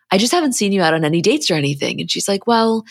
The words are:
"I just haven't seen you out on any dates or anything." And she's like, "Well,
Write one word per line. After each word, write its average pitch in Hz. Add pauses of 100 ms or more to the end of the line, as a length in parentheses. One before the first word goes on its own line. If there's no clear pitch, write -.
(120)
"I 190
just 240
haven't 311
seen 208
you 196
out 160
on 160
any 160
dates 247
or 175
anything." 143
And 170
she's -
like, 202
"Well, 226